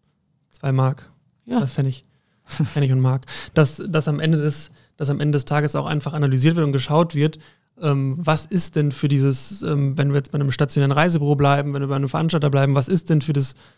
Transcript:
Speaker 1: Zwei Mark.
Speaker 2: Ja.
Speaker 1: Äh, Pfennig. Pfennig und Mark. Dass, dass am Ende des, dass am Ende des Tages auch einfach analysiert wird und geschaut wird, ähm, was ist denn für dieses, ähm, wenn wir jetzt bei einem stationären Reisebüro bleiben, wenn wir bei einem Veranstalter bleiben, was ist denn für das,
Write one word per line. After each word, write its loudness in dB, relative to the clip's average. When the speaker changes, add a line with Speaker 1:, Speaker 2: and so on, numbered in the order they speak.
Speaker 1:
Zwei -6
Mark. -2
Speaker 2:
Ja. 0
Speaker 1:
Äh, 0
Pfennig. -4
Pfennig -2
und 2
Mark. 0
Dass, 2
dass -2
am -2
Ende 2
des, -4
dass -4
am -2
Ende 0
des -2
Tages -2
auch -2
einfach -4
analysiert 2
wird 2
und 0
geschaut 0
wird, 0
ähm, 0
was -2
ist -2
denn 2
für -4
dieses, 0
ähm, -2
wenn 0
wir 0
jetzt -4
bei -8
einem 0
stationären 0
Reisebüro 2
bleiben, 2
wenn -4
wir -4
bei -2
einem 0
Veranstalter 0
bleiben, 2
was 0
ist 0
denn 4
für -4
das, -2